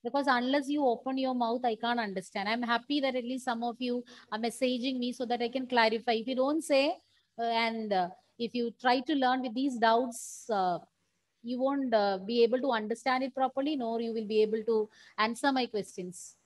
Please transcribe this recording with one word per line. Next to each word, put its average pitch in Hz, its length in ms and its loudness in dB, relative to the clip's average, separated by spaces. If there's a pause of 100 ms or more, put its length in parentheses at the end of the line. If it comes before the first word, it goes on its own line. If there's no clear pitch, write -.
Because 254 240 0
unless 254 400 2
you 294 180 2
open 254 320 0
your 262 160 0
mouth, 240 300 -2
I 233 100 2
can't 233 240 -2
understand. 196 500 -4
I'm 233 140 -2
happy 240 380 0
that 262 160 0
at 247 80 -2
least 254 200 -6
some 233 200 -2
of 233 160 -4
you 247 240 -2 (260)
are 214 80 -6
messaging 247 640 -2
me 247 120 -2
so 247 140 -6
that 233 160 0
I 233 60 0
can 254 180 -4
clarify. 233 460 2
If 226 160 0
you 262 80 -2
don't 285 260 0
say, 285 320 2 (420)
uh, 233 60 -4
and, 226 500 0
uh, 180 160 2 (300)
if 233 160 -6
you 233 260 -2
try 254 200 4
to 302 160 -2
learn 254 260 2
with 240 140 -6
these 262 200 -2
doubts, 233 720 0
uh, 185 300 0 (640)
you 240 160 -6
won't, 269 340 0
uh, 202 320 4
be 233 200 4
able 240 160 2
to 269 100 0
understand 233 540 -2
it 262 100 -8
properly, 269 400 0
nor 233 260 -2
you 226 140 -4
will 220 140 -4
be 214 120 4
able 214 260 2
to 220 220 2 (300)
answer 233 320 0
my 262 160 0
questions. 190 800 -8